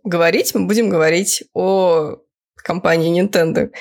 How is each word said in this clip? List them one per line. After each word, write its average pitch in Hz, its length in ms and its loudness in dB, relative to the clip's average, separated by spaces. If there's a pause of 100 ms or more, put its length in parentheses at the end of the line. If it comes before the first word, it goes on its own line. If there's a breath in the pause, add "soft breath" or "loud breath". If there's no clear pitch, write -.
говорить, 170 500 0
мы 196 120 -2
будем 214 220 0
говорить 170 540 0 (100)
о 180 640 0 (480)
компании 170 560 0
Nintendo, 170 480 0 (100 loud breath)